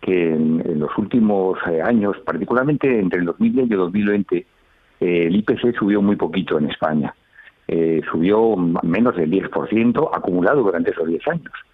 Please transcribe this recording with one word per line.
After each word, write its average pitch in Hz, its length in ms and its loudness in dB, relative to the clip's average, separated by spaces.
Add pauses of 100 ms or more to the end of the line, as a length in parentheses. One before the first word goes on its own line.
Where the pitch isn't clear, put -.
que 87 320 0
en, 78 320 0
en 80 140 -4
los 76 180 -4
últimos, 101 680 0
eh, 82 120 0
años, 101 460 0
particularmente 123 760 0
entre 92 200 0
el 90 60 0
dos 85 140 -4
mil - 140 2
diez 127 160 2
y 110 40 0
el 98 40 0
dos 90 160 0
mil 104 160 0
veinte, 98 380 -2 (520)
eh, 87 280 2
el 85 80 0
I 107 80 2
P 120 180 0
C 120 120 2
subió 104 280 0
muy 101 140 2
poquito 85 420 -2
en 76 140 -2
España. 78 420 -2 (540)
Eh, 82 340 0 (100)
subió 104 440 2
m-, 87 260 2
menos 95 340 2
del 82 140 0
diez 92 200 0
por 69 200 -4
ciento 113 460 2
acumulado 98 480 0
durante 85 260 0
esos 82 180 -4
diez 82 200 -2
años. 165 260 -6 (200)